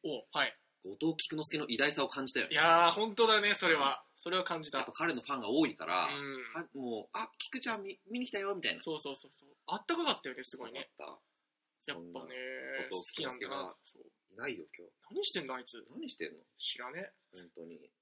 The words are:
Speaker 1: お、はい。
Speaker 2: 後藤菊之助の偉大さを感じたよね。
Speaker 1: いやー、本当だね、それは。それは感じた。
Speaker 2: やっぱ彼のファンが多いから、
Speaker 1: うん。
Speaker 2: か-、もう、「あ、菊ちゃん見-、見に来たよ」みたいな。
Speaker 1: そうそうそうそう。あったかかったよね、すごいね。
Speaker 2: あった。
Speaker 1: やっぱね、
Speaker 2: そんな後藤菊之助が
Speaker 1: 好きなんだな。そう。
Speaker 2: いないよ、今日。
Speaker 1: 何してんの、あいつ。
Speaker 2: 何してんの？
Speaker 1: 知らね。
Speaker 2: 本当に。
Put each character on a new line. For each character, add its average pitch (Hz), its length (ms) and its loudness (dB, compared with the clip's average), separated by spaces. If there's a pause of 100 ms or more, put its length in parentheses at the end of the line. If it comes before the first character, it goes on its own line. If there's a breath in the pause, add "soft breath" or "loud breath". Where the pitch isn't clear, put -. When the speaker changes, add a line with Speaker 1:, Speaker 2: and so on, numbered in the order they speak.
Speaker 1:
お、 131 280 -4
は 143 140 4
い。 - 120 -4 (260)
Speaker 2:
後 95 80 -10
藤 160 260 0
菊 - 180 -2
之 156 100 0
助 - 120 0
の 151 100 -2
偉 120 100 0
大 143 140 4
さ 139 140 2
を - 20 0
感 139 200 -4
じ - 60 -2
た 131 60 0
よ 101 80 2
ね。 156 60 -4
Speaker 1:
い - 20 2
や 165 340 10
ー、 - 20 8
本 214 240 0
当 233 120 8
だ 214 140 8
ね、 202 140 6
そ 185 120 2
れ 165 80 8
は。 139 300 2 (100)
そ - 140 -8
れ 185 80 2
は 180 60 2
感 170 180 -4
じ 151 100 -8
た。 139 60 0
Speaker 2:
や 131 60 0
っ - 40 -10
ぱ - 60 -10
彼 165 200 0
の 120 80 -4
フ - 60 -6
ァ 139 100 0
ン 120 40 -4
が 104 80 -4
多 147 160 6
い - 100 0
か 80 100 -10
ら、 90 200 2
Speaker 1:
う 139 340 -4
ん。 127 40 -10 (100)
Speaker 2:
か-、 160 240 -8
も 117 360 -6
う、 - 40 -2
「あ、 220 120 -4 (100)
菊 - 200 -6
ち 240 100 -2
ゃ 220 80 -2
ん 202 40 -8
見-、 196 180 -10 (100)
見 240 100 -2
に 247 80 -2
来 - 40 -10
た 202 80 -2
よ」 196 160 0
み 175 60 -8
た - 80 2
い 165 60 0
な。 160 80 -12
Speaker 1:
そ 160 120 -4
う 151 40 -4
そ 139 120 -6
う 131 40 -8
そ - 120 -12
う - 60 -20
そ - 120 -20
う。 - 40 -20 (160)
あ 175 120 -4
っ - 80 -10
た 339 100 0
か 330 100 -2
か 277 60 2
っ - 100 -2
た 139 80 -10
よ 123 60 -10
ね、 127 80 -10
す - 120 -4
ご 120 120 -10
い 117 40 -14
ね。 135 280 -12
Speaker 2:
あ 76 40 -12
っ - 160 -14 (680)
た。 143 80 -6
Speaker 1:
や 135 60 -12
っ 85 40 -12
ぱ - 0 -
ね、 87 100 -16
Speaker 2:
そ - 0 -
ん - 0 -
な 131 80 -10
後 131 60 -14
藤 131 840 -6
菊 160 100 -6
之 131 100 -4
助 - 0 -
が - 0 -
Speaker 1:
好 123 60 -12
き - 20 -10
な - 60 -6
ん - 20 -6
だ - 0 -
な。 139 360 -8
そ - 140 -20
う。 - 40 -20 (300)
Speaker 2:
い - 40 -20
な 127 120 -6
い 110 80 -6
よ、 78 80 -12 (120)
今 87 100 -20
日。 - 60 -20 (180)
Speaker 1:
何 381 140 -2
し - 80 2
て 175 80 -2
ん 135 60 -8
の、 127 80 -6
あ 127 40 -6
い 123 60 -14
つ。 117 240 -10
Speaker 2:
何 277 200 -10
し - 60 -12
て 76 140 -6
ん - 40 -18
の？ 78 60 -20 (180)
Speaker 1:
知 - 200 -4
ら 123 140 -10
ね。 185 200 -10 (220)
Speaker 2:
本 90 220 -16
当 85 100 -14
に。 82 240 -18 (120)